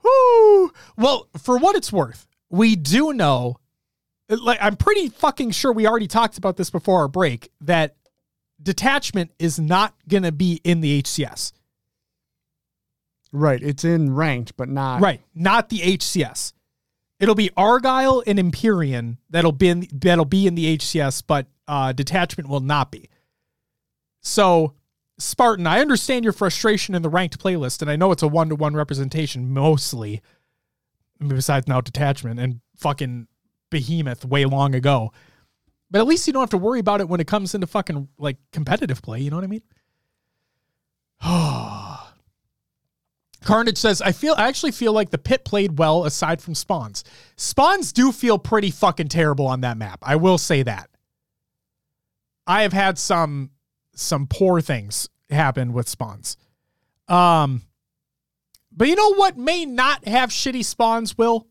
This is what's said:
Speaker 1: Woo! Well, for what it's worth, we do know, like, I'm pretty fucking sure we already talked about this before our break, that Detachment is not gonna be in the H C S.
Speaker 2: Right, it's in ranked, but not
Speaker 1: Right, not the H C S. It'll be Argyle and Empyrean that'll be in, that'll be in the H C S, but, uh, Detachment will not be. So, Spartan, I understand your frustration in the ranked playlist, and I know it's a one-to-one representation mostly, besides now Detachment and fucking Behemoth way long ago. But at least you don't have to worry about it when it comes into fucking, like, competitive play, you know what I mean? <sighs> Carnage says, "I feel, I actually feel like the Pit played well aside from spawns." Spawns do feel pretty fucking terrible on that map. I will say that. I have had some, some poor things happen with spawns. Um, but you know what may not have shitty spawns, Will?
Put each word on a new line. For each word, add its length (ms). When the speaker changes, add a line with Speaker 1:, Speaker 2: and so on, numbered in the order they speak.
Speaker 1:
Woo! 640
Well, 400
for 200
what 200
it's 120
worth, 380
we 260
do 380
know, 420
like, 340
I'm 140
pretty 320
fucking 440
sure 200
we 160
already 200
talked 300
about 200
this 120
before 300
our 80
break, 420
that 340
Detachment 760
is 200
not 360
gonna 260
be 320
in 160
the 100
H 160
C 160
S. 300
Speaker 2:
Right, 320
it's 220
in 280
ranked, 440
but 100
not 340
Speaker 1:
Right, 200
not 360
the 120
H 220
C 180
S. 300
It'll 140
be 220
Argyle 720
and 120
Empyrean 800
that'll 240
be 160
in, 240
that'll 320
be 220
in 80
the 120
H 180
C 140
S, 220
but, 260
uh, 280
Detachment 560
will 100
not 320
be. 180
So, 540
Spartan, 480
I 120
understand 440
your 100
frustration 640
in 80
the 60
ranked 280
playlist, 460
and 60
I 60
know 160
it's 120
a 40
one-to-one 460
representation 800
mostly, 680
besides 480
now 140
Detachment 580
and 220
fucking 500
Behemoth 560
way 200
long 280
ago. 400
But 80
at 80
least 180
you 80
don't 80
have 80
to 80
worry 220
about 200
it 80
when 120
it 80
comes 260
into 140
fucking, 400
like, 200
competitive 520
play, 180
you 80
know 80
what 80
I 20
mean? 140
<sighs> 760
Carnage 340
says, 240
"I 120
feel, 220
I 120
actually 240
feel 220
like 180
the 60
Pit 280
played 320
well 280
aside 360
from 140
spawns." 480
Spawns 580
do 180
feel 280
pretty 320
fucking 380
terrible 360
on 160
that 160
map. 240
I 140
will 240
say 240
that. 260
I 160
have 100
had 240
some, 540
some 340
poor 340
things 480
happen 440
with 160
spawns. 480
Um, 560
but 160
you 80
know 200
what 220
may 280
not 420
have 220
shitty 340
spawns, 540
Will? 340